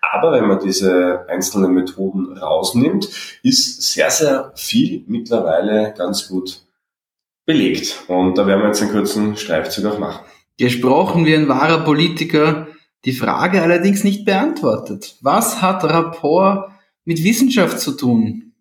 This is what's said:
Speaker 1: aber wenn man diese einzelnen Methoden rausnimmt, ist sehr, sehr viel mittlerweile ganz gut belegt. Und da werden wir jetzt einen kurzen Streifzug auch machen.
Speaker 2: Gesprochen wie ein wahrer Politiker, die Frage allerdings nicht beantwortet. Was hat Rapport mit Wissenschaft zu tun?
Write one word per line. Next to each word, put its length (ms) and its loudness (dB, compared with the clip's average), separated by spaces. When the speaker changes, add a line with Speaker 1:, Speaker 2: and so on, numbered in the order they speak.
Speaker 1:
aber 300 0
wenn 140 2
man 140 2
diese 680 0
einzelnen 440 0
Methoden 640 -4
rausnimmt, 720 0
ist 380 0
sehr, 300 0
sehr 440 0
viel 520 -2
mittlerweile 920 0
ganz 320 -6
gut 320 -8
belegt. 600 0
Und 300 2
da 100 2
werden 140 4
wir 60 2
jetzt 160 0
einen 100 -2
kurzen 460 0
Streifzug 480 -4
auch 120 -2
machen. 280 -8
Speaker 2:
Gesprochen 680 2
wie 100 4
ein 140 2
wahrer 360 2
Politiker, 840 0
die 80 -2
Frage 500 0
allerdings 400 2
nicht 220 0
beantwortet. 960 -2
Was 420 0
hat 220 0
Rapport 880 0
mit 180 -2
Wissenschaft 560 2
zu 140 -4
tun? 680 -2